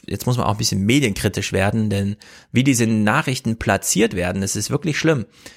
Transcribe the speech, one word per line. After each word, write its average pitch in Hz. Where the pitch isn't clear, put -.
jetzt -
muss 123
man 117
auch 104
ein 104
bisschen 107
medienkritisch 110
werden, 104
denn 101
wie 123
diese 120
Nachrichten 113
platziert 170
werden, 90
das 98
ist 104
wirklich 147
schlimm. 151